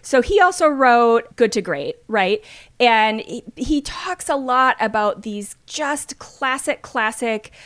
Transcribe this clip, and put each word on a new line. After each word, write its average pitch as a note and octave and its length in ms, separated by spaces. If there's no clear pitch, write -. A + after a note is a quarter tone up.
So B3+ 220
he G4+ 180
also F4+ 280
wrote A#3+ 680
Good A3 160
to G#3+ 80
Great, C#3+ 360
right? G#3+ 360
And A3 400
he, - 220
he C#4+ 260
talks - 480
a D4 60
lot B3+ 440
about G#3+ 400
these G#3 360
just D4 520
classic, - 640
classic A3 720